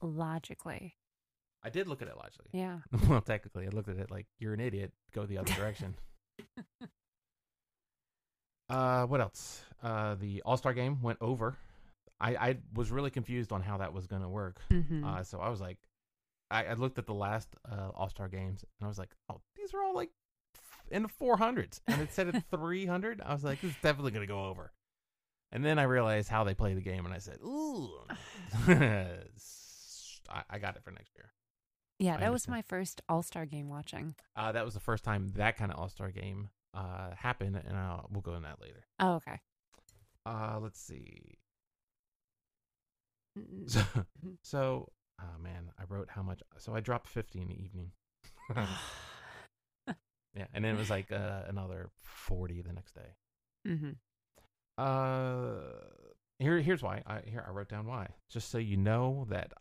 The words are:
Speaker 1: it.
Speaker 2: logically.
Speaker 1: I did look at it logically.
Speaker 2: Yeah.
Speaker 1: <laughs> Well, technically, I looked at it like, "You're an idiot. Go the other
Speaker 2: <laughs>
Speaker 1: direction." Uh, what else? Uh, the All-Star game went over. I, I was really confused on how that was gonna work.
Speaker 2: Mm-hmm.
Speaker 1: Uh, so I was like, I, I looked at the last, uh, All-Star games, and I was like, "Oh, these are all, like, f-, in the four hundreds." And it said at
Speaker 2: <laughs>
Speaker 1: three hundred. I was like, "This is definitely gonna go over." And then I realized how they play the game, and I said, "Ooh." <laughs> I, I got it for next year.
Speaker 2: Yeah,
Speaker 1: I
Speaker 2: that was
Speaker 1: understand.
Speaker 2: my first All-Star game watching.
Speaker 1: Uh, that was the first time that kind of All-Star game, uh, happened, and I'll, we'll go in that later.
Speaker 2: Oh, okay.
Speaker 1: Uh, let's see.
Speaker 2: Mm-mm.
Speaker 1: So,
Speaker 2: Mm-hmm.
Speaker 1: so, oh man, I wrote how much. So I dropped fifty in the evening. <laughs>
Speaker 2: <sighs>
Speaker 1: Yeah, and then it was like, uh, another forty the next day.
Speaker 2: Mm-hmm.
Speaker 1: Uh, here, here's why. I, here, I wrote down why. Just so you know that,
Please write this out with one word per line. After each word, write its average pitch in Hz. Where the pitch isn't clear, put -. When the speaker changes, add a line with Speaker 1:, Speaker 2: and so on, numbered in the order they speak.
Speaker 1:
it. -
Speaker 2:
logically. 165
Speaker 1:
I 113
did 185
look 135
at -
it -
logically. -
Speaker 2:
Yeah. 185
Speaker 1:
<laughs> 113
Well, 131
technically, 101
I 95
looked 101
at 92
it 101
like, 98
"You're 107
an 107
idiot. 98
Go 104
the 95
other 95
Speaker 2:
<laughs> -
Speaker 1:
direction." 101
Uh, 127
what 131
else? -
Uh, 107
the 101
All-Star 131
game 127
went 117
over. 120
I, 117
I 127
was 113
really 139
confused 123
on 98
how 101
that 92
was 92
gonna 95
work. 95
Speaker 2:
Mm-hmm. 160
Speaker 1:
Uh, 92
so 90
I 98
was 110
like, 95
I, 110
I 107
looked 127
at 110
the 110
last, 101
uh, 98
All-Star 95
games, 95
and 104
I -
was 101
like, 92
"Oh, -
these 403
are 392
all, 381
like, 359
f-, -
in 208
the 220
four 247
hundreds." 226
And 185
it 147
said 185
at 165
Speaker 2:
<laughs> -
Speaker 1:
three 175
hundred. 190
I 147
was 143
like, 139
"This 180
is -
definitely 143
gonna 104
go 101
over." 92
And 123
then 151
I 143
realized 113
how 110
they 98
play 98
the 95
game, 92
and 90
I 87
said, -
"Ooh." 247
<laughs> -
I, -
I 104
got 95
it -
for -
next -
year. -
Speaker 2:
Yeah, 180
Speaker 1:
I -
Speaker 2:
that 214
was 247
Speaker 1:
understand. 247
Speaker 2:
my 220
first 185
All-Star 165
game 143
watching. 147
Speaker 1:
Uh, 110
that 113
was 113
the 104
first 110
time 101
that 104
kind 101
of 71
All-Star 95
game, 98
uh, 92
happened, 98
and -
I'll, 92
we'll 98
go 85
in 85
that 76
later. -
Speaker 2:
Oh, 185
okay. -
Speaker 1:
Uh, 110
let's 107
see. -
Speaker 2:
Mm-mm. 117
Speaker 1:
So, 117
Speaker 2:
Mm-hmm. 127
Speaker 1:
so, 131
oh 85
man, 87
I 92
wrote 98
how 98
much. 92
So -
I 113
dropped 120
fifty -
in 92
the 90
evening. 90
<laughs> 113
Speaker 2:
<sighs> 95
Speaker 1:
Yeah, 95
and 107
then 110
it -
was 104
like, 98
uh, 98
another 92
forty 87
the 87
next 92
day. -
Speaker 2:
Mm-hmm. 151
Speaker 1:
Uh, 131
here, 160
here's 147
why. 98
I, 107
here, 110
I 95
wrote 101
down 107
why. 110
Just -
so 120
you 110
know 120
that, -